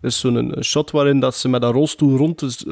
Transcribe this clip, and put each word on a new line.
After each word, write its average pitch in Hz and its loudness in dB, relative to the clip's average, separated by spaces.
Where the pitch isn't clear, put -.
Er 123 -6
is 120 -2
zo'n, 123 0
een 120 -2
shot - -2
waarin 143 2
dat 131 0
ze - -4
met 123 0
haar 120 2
rolstoel 139 2
rond 156 0
de, 131 -6